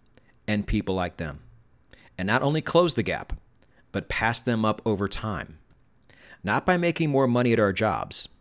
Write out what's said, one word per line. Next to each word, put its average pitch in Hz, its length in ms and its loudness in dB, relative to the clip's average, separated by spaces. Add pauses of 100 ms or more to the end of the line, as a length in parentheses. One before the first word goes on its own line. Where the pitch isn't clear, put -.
(460)
and 107 200 -2
people 98 280 0
like 87 240 -4
them. 76 220 -8 (760)
And 92 100 -4
not 120 160 2
only 147 200 0
close 170 320 4
the 113 80 0
gap, - 320 -4 (580)
but 98 160 -6
pass 113 320 0
them 113 240 0
up 107 220 0
over 101 200 0
time. - 520 -8 (840)
Not - 220 0
by 180 120 4
making 165 340 0
more 135 160 4
money 123 260 2
at 113 80 4
our 101 120 4
jobs, 95 560 -2 (120)